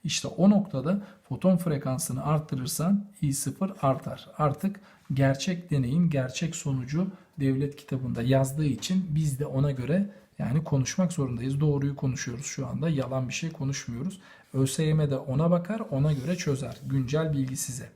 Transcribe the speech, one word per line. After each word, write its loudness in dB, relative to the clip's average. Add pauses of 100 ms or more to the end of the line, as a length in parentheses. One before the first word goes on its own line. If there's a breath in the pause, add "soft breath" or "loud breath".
İşte -4
o 6
noktada 2 (260 loud breath)
foton 2
frekansını -2
arttırırsan 0 (140)
I 2
sıfır -2 (100)
artar. -2 (100)
Artık 0 (320 loud breath)
gerçek 2
deneyin 2
gerçek -2
sonucu -2 (340 loud breath)
devlet 0
kitabında -4
yazdığı 2
için 0
biz 0
de -2
ona 2
göre 0 (280 loud breath)
yani 0
konuşmak 2
zorundayız. -2
Doğruyu 2
konuşuyoruz -4
şu -6
anda. -2
Yalan -2
bir -6
şey -4
konuşmuyoruz. -6 (340 loud breath)
Ö 4
S 0
Y 4
M 2
de 0
ona 0
bakar, 2 (100)
ona 2
göre -2
çözer. -4 (100)
Güncel 0
bilgi -2
size. -8